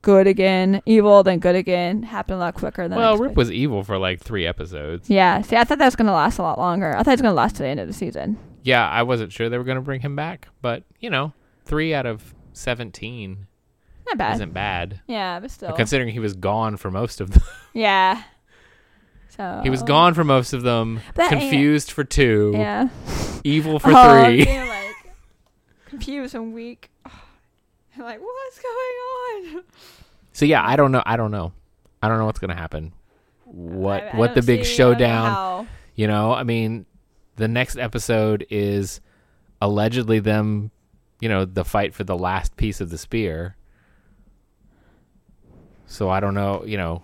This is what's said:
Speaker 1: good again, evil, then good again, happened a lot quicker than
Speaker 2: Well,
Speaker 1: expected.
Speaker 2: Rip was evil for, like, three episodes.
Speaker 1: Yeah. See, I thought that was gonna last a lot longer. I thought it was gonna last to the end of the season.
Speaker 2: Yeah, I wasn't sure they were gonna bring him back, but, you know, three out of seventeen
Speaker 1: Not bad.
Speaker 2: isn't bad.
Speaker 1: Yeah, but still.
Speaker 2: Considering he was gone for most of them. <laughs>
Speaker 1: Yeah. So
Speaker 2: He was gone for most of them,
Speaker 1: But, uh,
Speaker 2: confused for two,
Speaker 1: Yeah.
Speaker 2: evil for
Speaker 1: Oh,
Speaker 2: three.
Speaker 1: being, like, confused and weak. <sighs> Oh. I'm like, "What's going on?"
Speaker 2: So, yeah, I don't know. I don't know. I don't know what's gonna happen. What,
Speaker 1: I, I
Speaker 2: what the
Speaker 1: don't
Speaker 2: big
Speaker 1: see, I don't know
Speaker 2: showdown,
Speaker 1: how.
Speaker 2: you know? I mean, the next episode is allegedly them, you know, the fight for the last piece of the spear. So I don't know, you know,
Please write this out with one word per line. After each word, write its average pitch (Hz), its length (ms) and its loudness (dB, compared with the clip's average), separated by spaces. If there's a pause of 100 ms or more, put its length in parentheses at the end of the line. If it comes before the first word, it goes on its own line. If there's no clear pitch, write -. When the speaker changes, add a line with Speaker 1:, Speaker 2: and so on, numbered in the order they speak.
Speaker 1:
good 196 260 6
again, 190 580 2
evil, 208 380 8
then 185 160 2
good 180 160 2
again, 185 480 -2
happened 196 320 -8
a 185 40 -8
lot 175 160 -4
quicker - 340 -8
than 220 80 -4
Speaker 2:
Well, 226 160 4
Speaker 1:
expected. 240 160 0
Speaker 2:
Rip - 80 0
was 120 140 2
evil 110 320 -2
for, 101 140 -4
like, 92 240 -2
three 95 240 -4
episodes. 82 640 -8
Speaker 1:
Yeah. 190 320 4
See, - 140 -4
I - 80 6
thought 294 160 0
that 294 60 6
was 247 100 4
gonna 220 180 2
last 151 240 2
a - 60 -6
lot 160 160 -4
longer. 175 340 -2
I 98 100 -2
thought - 80 2
it - 20 6
was 247 80 2
gonna 220 120 2
last 117 240 0
to 151 60 -6
the 131 60 -4
end 139 100 -6
of 87 80 -8
the 202 60 -10
season. 139 440 -8 (260)
Speaker 2:
Yeah, 123 240 2
I 107 160 0
wasn't 117 280 -2
sure 117 180 -4
they 123 80 -4
were 123 60 -6
gonna 131 180 -6
bring 135 200 -8
him 143 160 -8
back, 165 320 -10 (120)
but, 120 220 -6 (160)
you 233 100 -12
know, 147 220 -2 (340)
three 156 280 -2
out 135 120 -4
of 110 300 -10 (160)
seventeen 110 960 -10 (580)
Speaker 1:
Not 440 120 -8
bad. - 180 -4
Speaker 2:
isn't 95 180 -8
bad. 92 540 -6
Speaker 1:
Yeah, 185 320 -8
but 160 120 -16
still. 170 220 -12
Speaker 2:
Considering 143 360 -2
he 110 100 -8
was 104 140 -6
gone 104 440 -2
for 95 140 -8
most 107 300 -6
of 98 100 -8
them. - 120 10 (160)
<laughs> - 140 -20
Speaker 1:
Yeah. 196 500 2 (1040)
So - 340 -10
Speaker 2:
He 131 60 0
was 127 140 -2
gone 160 300 6
for 165 120 0
most 131 280 2
of 127 100 -6
them, 113 360 0 (160)
Speaker 1:
But, - 100 2
uh, - 40 0
Speaker 2:
confused 143 640 0
for 147 120 -6
two, 107 520 2
Speaker 1:
Yeah. 233 340 -2 (540)
Speaker 2:
evil 151 360 0
for - 140 4
Speaker 1:
Oh, 143 320 12
Speaker 2:
three. 123 200 6
Speaker 1:
being, 262 220 0
like, 196 280 -10 (920)
confused 262 480 -10
and 226 180 -10
weak. 233 420 -16
<sighs> - 100 -20
Oh. - 60 -20 (840)
I'm 262 60 -16
like, 233 180 -14
"What's 508 380 -14
going 494 960 -8
on?" 359 80 -14 (680)
Speaker 2:
So, - 120 0
yeah, 139 200 4
I 120 100 2
don't 143 160 4
know. 127 140 2
I 113 120 0
don't 110 140 -2
know. 90 220 -6 (480)
I 107 60 0
don't 113 100 0
know 110 80 0
what's 110 140 -4
gonna 90 160 -6
happen. 82 360 -10 (540)
What, 92 580 -6
Speaker 1:
I, - 60 -12
I 113 80 -6
Speaker 2:
what 117 180 2
the 135 60 4
Speaker 1:
don't 120 60 -2
Speaker 2:
big 120 180 2
Speaker 1:
see, - 80 -2
I - 40 -4
don't 127 160 8
know 120 40 2
Speaker 2:
showdown, 117 340 2
Speaker 1:
how. 185 360 -4 (280)
Speaker 2:
you 107 120 0
know? 107 260 0
I 123 100 -2
mean, 113 420 -4 (500)
the 110 120 -2
next 120 300 -2
episode 110 720 -2
is 101 500 -4 (600)
allegedly 110 580 0
them, 107 520 -2 (480)
you 113 100 -6
know, 95 160 0
the 92 180 -6
fight - 300 -2
for 104 100 -8
the 90 140 -4
last 92 400 -4
piece 107 240 -4
of 87 80 -8
the 82 80 -10
spear. 92 580 -6 (2250)
So - 240 -6
I 95 100 0
don't 98 140 -2
know, 98 320 -4
you 107 120 -6
know, 85 260 -6